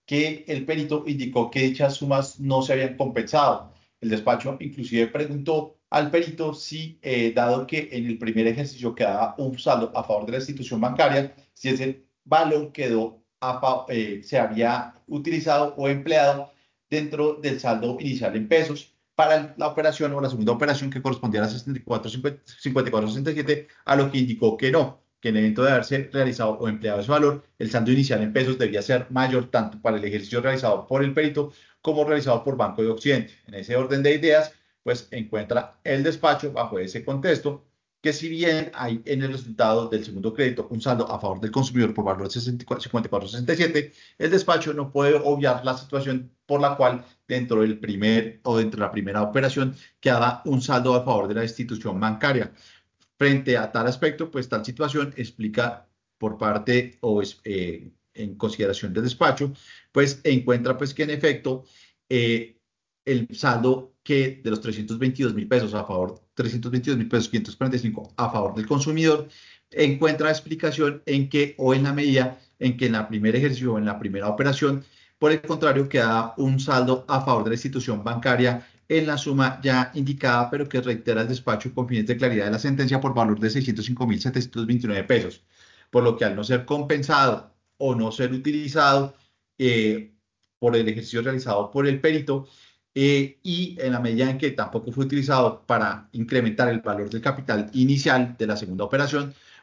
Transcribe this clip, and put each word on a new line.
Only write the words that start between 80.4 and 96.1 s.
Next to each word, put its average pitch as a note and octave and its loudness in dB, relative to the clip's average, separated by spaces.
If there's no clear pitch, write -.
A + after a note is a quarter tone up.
pero C#3+ -4
que B2+ 0
reitera A2+ 0
el A#2 -2
despacho B2 -4
con B2 -2
fines A2+ 0
de A#2+ 0
claridad A#2 2
de G2+ 0
la A2 0
sentencia C3+ 0
por C3+ 0
valor A2 4
de A2 0
seiscientos A2 -2
cinco B2 -2
mil G2+ 0
setecientos B2 -4
veintinueve A2+ 0
pesos, G2 0
por A#2+ 4
lo A#2 4
que A2+ 0
al G2 0
no G#2 -6
ser B2 0
compensado C#3+ 0
o C3+ 0
no A2 -2
ser B2 -2
utilizado, C#3 0
eh, A2 2
por A#2+ 4
el A2+ 4
ejercicio A2+ -4
realizado B2 -2
por C#3 2
el C3+ 0
perito, C#3 0
eh, C#3 2
y F3 -4
en C3 0
la B2 0
medida A#2+ 2
en C3 -2
que C#3 0
tampoco A2+ -4
fue C3+ -2
utilizado C3+ 2
para G#2 0